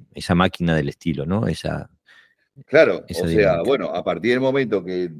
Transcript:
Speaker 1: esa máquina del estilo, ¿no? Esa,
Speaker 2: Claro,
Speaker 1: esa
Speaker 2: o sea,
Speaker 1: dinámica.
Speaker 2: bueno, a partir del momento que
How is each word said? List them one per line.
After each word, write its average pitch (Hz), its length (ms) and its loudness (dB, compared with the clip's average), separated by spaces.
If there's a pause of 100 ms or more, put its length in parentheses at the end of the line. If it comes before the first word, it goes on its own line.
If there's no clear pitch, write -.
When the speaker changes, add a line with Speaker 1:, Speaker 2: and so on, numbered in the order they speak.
(140)
Speaker 1:
esa 90 220 -2
máquina 87 400 2
del 71 140 0
estilo, 71 360 -6
¿no? 101 220 -2
Esa, 78 420 -6 (760)
Speaker 2:
Claro, 127 420 4
Speaker 1:
esa 85 160 -4
Speaker 2:
o 87 40 0
sea, 82 80 0
Speaker 1:
dinámica. 92 280 4
Speaker 2:
bueno, 110 260 0
a 82 140 -6
partir 90 280 0
del 127 100 2
momento 127 420 0
que 90 260 -4 (100)